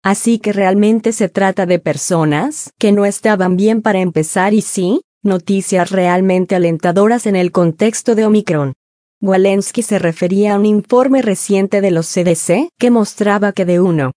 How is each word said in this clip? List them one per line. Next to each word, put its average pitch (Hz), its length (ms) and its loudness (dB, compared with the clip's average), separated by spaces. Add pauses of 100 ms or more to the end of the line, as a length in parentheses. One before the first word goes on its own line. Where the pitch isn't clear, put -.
Así 220 340 0
que 208 140 -4
realmente 208 600 2
se 196 160 -2
trata 190 380 0
de 175 140 0
personas 160 960 -2
que 208 140 2
no 202 120 2
estaban 196 520 0
bien 214 260 0
para 196 160 0
empezar 185 560 0
y 214 60 4
sí, 202 420 -2 (220)
noticias 185 680 -2
realmente 185 640 0
alentadoras 180 720 0
en 202 80 0
el 180 160 0
contexto 185 640 0
de 220 100 2
Omicron. 175 500 0 (460)
Walensky 196 600 0
se 208 160 -2
refería 185 560 0
a 202 40 0
un 208 80 2
informe 247 540 2
reciente 196 600 0
de 196 100 0
los 165 160 0
C - 160 -4
D 170 140 2
C 226 320 -2 (100)
que 247 140 2
mostraba 208 600 0
que 190 120 -2
de 175 160 2
uno 156 400 0